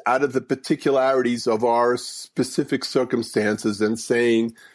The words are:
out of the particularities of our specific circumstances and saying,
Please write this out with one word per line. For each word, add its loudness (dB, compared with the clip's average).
out 2
of 0
the 0
particularities 0
of 0
our 4
specific -4
circumstances -2
and 0
saying, 2